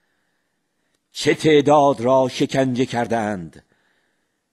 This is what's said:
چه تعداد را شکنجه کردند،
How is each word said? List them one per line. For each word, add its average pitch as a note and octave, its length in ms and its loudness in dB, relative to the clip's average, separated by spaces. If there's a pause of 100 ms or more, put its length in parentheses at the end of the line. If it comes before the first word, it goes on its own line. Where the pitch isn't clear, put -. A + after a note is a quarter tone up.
(1120)
چه D3+ 220 -2
تعداد C#3+ 640 2
را C3 280 2
شکنجه C3 580 -2
کردند، G#2+ 800 -6 (880)